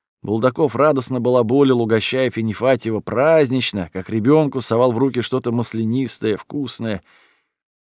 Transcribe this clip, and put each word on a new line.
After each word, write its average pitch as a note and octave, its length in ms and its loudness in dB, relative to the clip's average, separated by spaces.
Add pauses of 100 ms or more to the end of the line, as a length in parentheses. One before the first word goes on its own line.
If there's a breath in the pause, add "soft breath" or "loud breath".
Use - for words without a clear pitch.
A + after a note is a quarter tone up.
(220)
Булдаков A#2 540 0
радостно C3+ 440 0
балаболил, B2 640 2
угощая A#2 480 0
Финифатьева A2+ 720 -2
празднично, B2+ 920 0
как F#2 180 -10
ребенку C3 520 2
совал A#2+ 320 2
в A2 40 -4
руки B2 240 0
что-то A#2+ 300 -4
маслянистое, A2+ 840 -2
вкусное. A#2 640 -8 (760 soft breath)